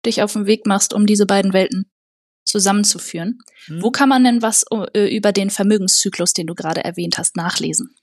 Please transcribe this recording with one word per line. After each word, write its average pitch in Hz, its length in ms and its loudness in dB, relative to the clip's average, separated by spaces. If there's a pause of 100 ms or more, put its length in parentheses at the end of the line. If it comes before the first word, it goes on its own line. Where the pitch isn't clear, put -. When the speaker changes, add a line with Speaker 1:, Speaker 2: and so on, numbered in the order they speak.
Speaker 1:
dich 226 160 0
auf 208 100 -2
den 208 140 -4
Weg 220 200 2
machst, 196 280 0
um 208 120 4
diese 208 200 4
beiden 196 260 2
Welten 190 380 0 (560)
zusammenzuführen. 196 920 -2 (280)
Speaker 2:
Mhm. 165 140 -8
Speaker 1:
Wo 226 80 0
kann 277 180 2
man 262 160 6
denn 240 180 4
was, 220 220 0 (300)
äh, 208 200 2
über 208 180 2
den 196 180 0
Vermögenszyklus, 196 800 0
den 170 140 -4
du 170 80 -8
gerade 160 280 -4
erwähnt 175 360 -6
hast, - 180 -6
nachlesen? 165 680 -6